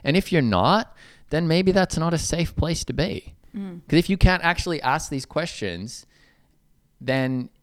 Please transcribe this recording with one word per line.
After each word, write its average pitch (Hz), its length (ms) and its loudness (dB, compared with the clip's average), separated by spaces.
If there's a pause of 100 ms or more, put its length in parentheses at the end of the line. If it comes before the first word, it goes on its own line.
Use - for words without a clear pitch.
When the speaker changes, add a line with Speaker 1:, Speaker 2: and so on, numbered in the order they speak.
Speaker 1:
And 147 120 2
if 196 140 0
you're 160 120 4
not, 117 520 2 (360)
then 165 180 0
maybe 180 240 4
that's 185 240 2
not 165 160 0
a 156 60 2
safe - 360 -2
place 160 300 -2
to - 80 -6
be. - 420 -4 (220)
Speaker 2:
Mm. 185 320 -10
Speaker 1:
'Cause 151 100 4
if 175 120 2
you 196 60 0
can't 185 280 6
actually 170 380 -2
ask 143 280 -2
these 135 160 -6
questions, 104 800 -8 (960)
then 131 500 -2 (120)